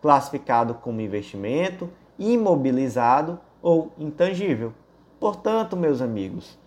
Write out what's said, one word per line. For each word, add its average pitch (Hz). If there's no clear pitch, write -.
classificado 131
como 113
investimento, 110
imobilizado 143
ou 165
intangível. 156
Portanto, 214
meus 151
amigos 95